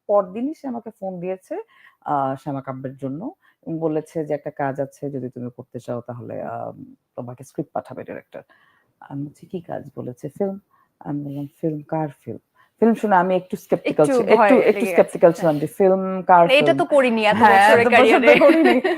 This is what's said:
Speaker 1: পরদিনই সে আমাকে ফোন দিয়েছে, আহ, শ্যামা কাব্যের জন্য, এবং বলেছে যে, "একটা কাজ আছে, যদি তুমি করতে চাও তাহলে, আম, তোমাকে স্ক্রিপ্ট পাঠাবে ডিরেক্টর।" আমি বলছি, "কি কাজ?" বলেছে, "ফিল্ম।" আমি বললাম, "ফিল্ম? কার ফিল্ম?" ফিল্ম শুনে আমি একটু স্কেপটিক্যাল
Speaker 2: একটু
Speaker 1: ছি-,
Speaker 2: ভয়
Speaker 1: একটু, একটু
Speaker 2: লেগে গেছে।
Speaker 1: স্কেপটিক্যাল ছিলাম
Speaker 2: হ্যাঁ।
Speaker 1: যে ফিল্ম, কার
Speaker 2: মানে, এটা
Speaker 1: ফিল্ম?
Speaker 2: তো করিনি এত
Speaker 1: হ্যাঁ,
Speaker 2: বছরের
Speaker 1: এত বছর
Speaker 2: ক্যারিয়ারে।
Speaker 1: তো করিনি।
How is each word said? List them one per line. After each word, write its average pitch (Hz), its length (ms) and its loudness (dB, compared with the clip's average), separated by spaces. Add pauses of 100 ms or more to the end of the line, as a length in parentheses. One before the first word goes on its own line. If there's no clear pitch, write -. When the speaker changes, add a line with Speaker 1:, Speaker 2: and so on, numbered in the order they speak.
Speaker 1:
পরদিনই 202 480 -2
সে - 140 -14
আমাকে 233 220 -12
ফোন 185 300 -12
দিয়েছে, 190 420 -10 (420)
আহ, 139 380 -4
শ্যামা 139 180 -8
কাব্যের 131 360 -12
জন্য, 143 360 -10 (340)
এবং 160 120 -8
বলেছে 156 460 -6
যে, 147 100 -6
"একটা 147 160 -10
কাজ 139 300 -8
আছে, 139 300 -10
যদি 127 180 -10
তুমি 123 280 -14
করতে 123 240 -18
চাও 120 200 -10
তাহলে, 113 420 -14
আম, 113 520 -14 (220)
তোমাকে 123 280 -16
স্ক্রিপ্ট - 280 -12
পাঠাবে - 320 -12
ডিরেক্টর।" - 380 -16 (580)
আমি 143 240 -12
বলছি, 147 220 -18
"কি 180 140 -12
কাজ?" 151 360 -14
বলেছে, 127 320 -14
"ফিল্ম।" 196 300 -8 (420)
আমি 143 240 -10
বললাম, 143 240 -12 (120)
"ফিল্ম? 156 200 -6
কার 156 280 -6 (160)
ফিল্ম?" 113 140 -14 (420)
ফিল্ম 226 140 2
শুনে 208 220 0
আমি 185 200 2
একটু 185 200 -6
স্কেপটিক্যাল - 500 0
Speaker 2:
একটু 262 120 0
Speaker 1:
ছি-, 226 80 0
Speaker 2:
ভয় - 60 4
Speaker 1:
একটু, 220 220 6
একটু 196 120 4
Speaker 2:
লেগে 202 140 2
গেছে। 190 100 -2
Speaker 1:
স্কেপটিক্যাল 175 420 4
ছিলাম 165 220 0
Speaker 2:
হ্যাঁ। - 60 -4
Speaker 1:
যে 151 60 -2
ফিল্ম, 190 560 0
কার 180 180 6
Speaker 2:
মানে, 170 140 6
এটা 294 120 4
Speaker 1:
ফিল্ম? 311 120 2
Speaker 2:
তো 339 60 0
করিনি 247 420 2
এত 208 100 2
Speaker 1:
হ্যাঁ, 208 320 6
Speaker 2:
বছরের 226 120 6
Speaker 1:
এত 233 60 2
বছর 233 100 4
Speaker 2:
ক্যারিয়ারে। 262 380 6
Speaker 1:
তো 320 100 4
করিনি। 311 360 4 (180)